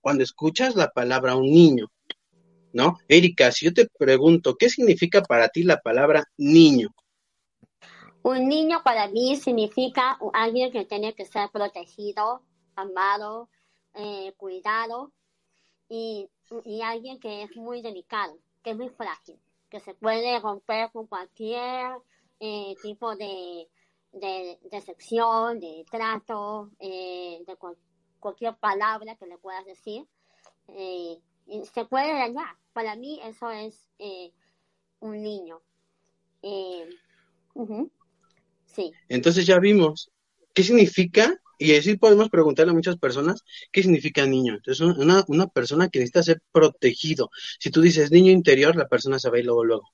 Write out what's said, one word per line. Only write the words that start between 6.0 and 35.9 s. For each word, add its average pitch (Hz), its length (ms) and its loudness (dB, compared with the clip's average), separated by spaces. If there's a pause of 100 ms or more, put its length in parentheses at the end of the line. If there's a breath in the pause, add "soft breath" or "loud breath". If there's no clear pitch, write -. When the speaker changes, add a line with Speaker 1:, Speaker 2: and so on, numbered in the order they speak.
Speaker 1:
niño? 143 560 6 (1300 soft breath)
Speaker 2:
Un 254 260 0
niño 320 360 -2
para 220 240 0
mí 247 280 -2
significa 254 840 -4
u-, 220 140 -8
alguien 233 380 -2
que 214 120 -8
tiene 214 300 -10
que 196 120 -16
ser 202 240 -8
protegido, 208 920 -8 (340)
amado, 202 720 -6 (460)
eh, 202 420 -14
cuidado, 220 760 -8 (760)
y, 220 420 -12 (340)
y 220 180 -12
alguien 233 380 -12
que 208 220 -16
es 208 140 -20
muy 240 260 -16
delicado, 196 560 -12 (240)
que 233 80 -12
es 220 60 -10
muy 247 120 -12
frágil, 180 500 -16 (320)
que 208 100 -18
se 190 140 -20
puede 226 460 -4
romper 220 520 -8
con 220 140 -16
cualquier, 240 920 -10 (420)
eh, 208 420 -12
tipo 214 340 -10
de, 180 520 -16 (440)
de, 185 460 -12 (120)
de 202 100 -14
sección, 226 800 -4
de 160 300 -18
trato, 214 800 -10 (100)
eh, 180 680 -16
de 185 100 -20
cual-, 175 220 -20 (420)
cualquier 220 360 -10
palabra 214 600 -6
que 190 100 -20
le 175 120 -20
puedas 190 280 -16
decir, 214 400 -18 (640)
eh, 180 520 -14 (260)
y 214 200 -16
se 233 180 -10
puede 269 300 -4
dañar. 262 420 -10 (160)
Para 220 240 -10
mí 277 280 -16
eso 226 260 -16
es, 214 480 -18
eh, 185 340 -18 (680)
un 214 220 -14
niño. 180 380 -14 (840)